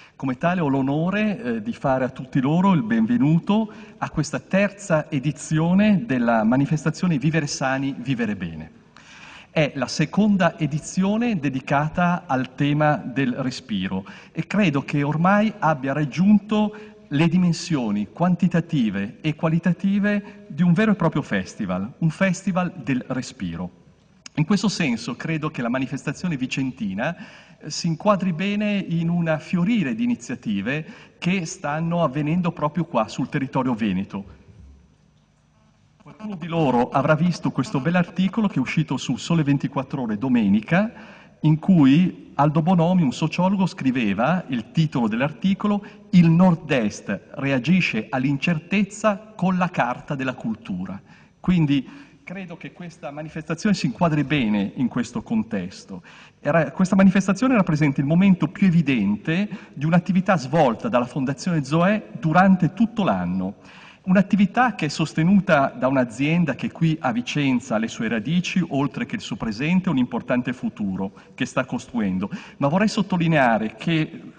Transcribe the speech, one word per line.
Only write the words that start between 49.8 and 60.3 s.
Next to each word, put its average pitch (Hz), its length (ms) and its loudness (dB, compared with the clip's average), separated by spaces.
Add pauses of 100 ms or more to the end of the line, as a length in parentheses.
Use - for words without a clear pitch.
della 131 180 -4
cultura". 98 640 -8 (380)
Quindi 143 500 2 (360)
credo 175 320 -14
che 143 160 -16
questa 160 400 -14
manifestazione 160 640 -2
si - 100 -2
inquadri 151 380 0
bene 107 520 0
in 123 120 -2
questo 117 340 -6
contesto. 98 800 -6 (380)
Era, 147 320 0
questa 185 240 2
manifestazione 196 580 4
rappresenta 156 460 2
il 139 60 0
momento 175 420 4
più - 180 0
evidente 156 840 2 (260)
di 139 100 -6
un'attività 180 520 2